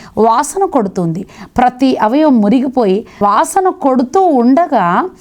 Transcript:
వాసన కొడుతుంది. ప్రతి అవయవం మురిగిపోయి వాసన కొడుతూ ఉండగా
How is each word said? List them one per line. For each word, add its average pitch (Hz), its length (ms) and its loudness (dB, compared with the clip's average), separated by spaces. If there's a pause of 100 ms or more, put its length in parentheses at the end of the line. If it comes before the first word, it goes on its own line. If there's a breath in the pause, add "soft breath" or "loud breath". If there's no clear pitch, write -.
(180 loud breath)
వాసన 247 460 0
కొడుతుంది. 190 640 -4 (300 loud breath)
ప్రతి 247 400 0
అవయవం 240 440 2
మురిగిపోయి 233 680 0 (160 loud breath)
వాసన 302 460 0
కొడుతూ 277 520 0
ఉండగా 269 920 0 (100)